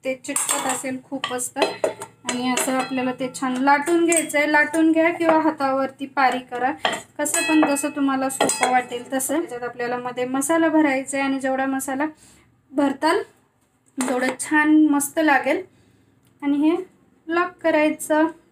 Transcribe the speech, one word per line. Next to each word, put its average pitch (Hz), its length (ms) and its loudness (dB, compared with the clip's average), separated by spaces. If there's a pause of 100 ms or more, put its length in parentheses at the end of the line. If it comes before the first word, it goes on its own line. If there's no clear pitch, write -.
ते 262 200 -4
चिटकत 269 420 -2
असेल 262 300 -4 (120)
खूपच 254 400 -6
तर. - 120 -4 (680)
आणि 247 220 -2
असं 262 240 -2
आपल्याला 254 340 -2
ते 254 280 -6
छान 254 180 -2
लाटून 285 480 2
घ्यायचंय. 311 400 2
लाटून 302 460 2
घ्या 320 180 4
किंवा 330 300 2
हातावरती 269 640 -2
पारी 254 340 0
करा, 247 320 -4 (480)
कसं 302 220 -2
पण 311 340 4
जसं 294 140 -4
तुम्हाला 269 400 -2
सोपं 254 420 -2
वाटेल 247 420 -2
तसं. 269 260 -2
त्याच्यात 247 240 -8
आपल्याला 240 340 -6
मध्ये 247 280 -6
मसाला 277 420 0
भरायचा 277 500 2
आहे, 269 100 -2
आणि 269 120 -2
जेवढा 262 260 -2
मसाला 269 400 -4 (680)
भरताल 294 480 0 (840)
तेवढं 254 260 0 (120)
छान 302 460 4
मस्त 285 380 0
लागेल. 285 400 2 (800)
आणि 285 160 0
हे 311 180 4 (520)
लॉक 349 240 0 (120)
करायचं 311 640 2 (240)